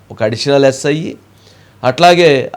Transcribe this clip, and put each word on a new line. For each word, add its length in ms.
ఒక 120
అడిషనల్ 420
ఎస్ఐ, 480
అట్లాగే 720